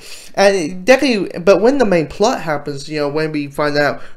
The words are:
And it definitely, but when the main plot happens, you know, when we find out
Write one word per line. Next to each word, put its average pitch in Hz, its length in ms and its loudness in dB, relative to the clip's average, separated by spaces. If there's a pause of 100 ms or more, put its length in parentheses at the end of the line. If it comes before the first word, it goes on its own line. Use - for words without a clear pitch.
(360)
And 196 200 4
it 185 300 -6
definitely, 254 540 2
but 180 220 4
when 233 160 4
the 254 80 4
main 175 220 2
plot 220 320 0
happens, 143 480 -6
you 151 120 -6
know, 147 100 0
when 156 240 -2
we 147 160 -4
find 147 280 -2
out 143 240 0 (160)